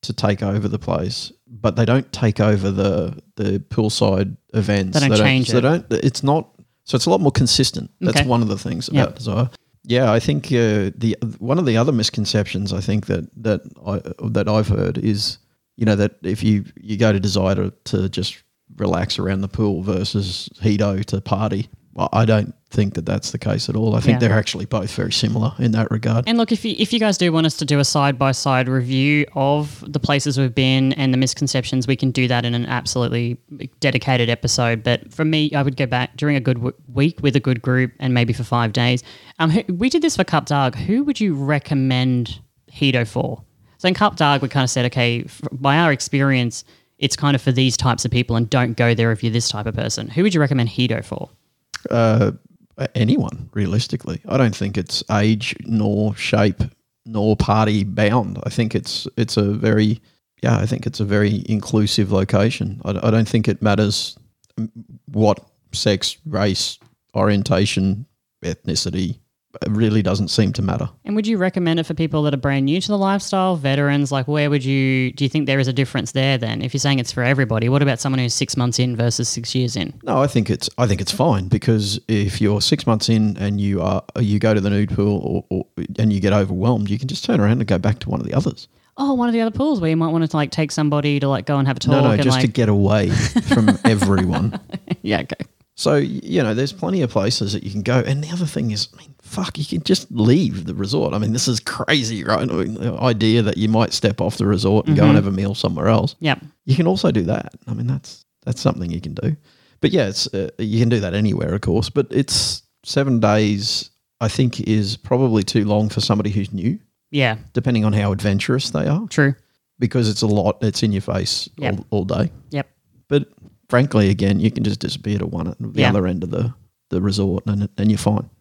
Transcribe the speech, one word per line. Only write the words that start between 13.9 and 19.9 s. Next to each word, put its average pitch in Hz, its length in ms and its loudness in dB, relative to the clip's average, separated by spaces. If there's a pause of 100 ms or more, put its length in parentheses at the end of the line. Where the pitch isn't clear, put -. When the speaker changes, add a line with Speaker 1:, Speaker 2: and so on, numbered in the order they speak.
Speaker 1:
that 107 180 0
I've 107 200 2
heard - 300 0
is, 104 400 -2 (380)
you 117 100 0
know, 107 100 4
that 104 260 0
if 95 200 -4
you, 104 220 4 (160)
you 104 160 -6
go 107 160 4
to 98 80 2
Desire 95 360 0
to, 95 160 -2 (120)
to 95 240 0
just - 340 -8 (340)
relax 92 420 -2
around 95 220 -2
the 98 80 -4
pool 101 340 -2
versus 95 680 -4 (120)